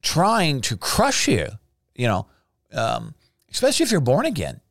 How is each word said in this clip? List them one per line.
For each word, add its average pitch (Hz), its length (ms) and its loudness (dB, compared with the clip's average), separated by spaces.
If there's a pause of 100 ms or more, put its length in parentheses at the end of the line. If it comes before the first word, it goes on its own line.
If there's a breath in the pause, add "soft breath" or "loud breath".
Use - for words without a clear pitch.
trying 170 640 2
to 107 140 -4
crush - 520 0
you, 90 180 2 (480)
you 123 120 -2
know, 92 200 0 (460)
um, 60 420 -4 (360)
especially 285 340 2
if 233 60 0
you're 190 100 2
born 135 240 2
again. 117 360 -4 (100)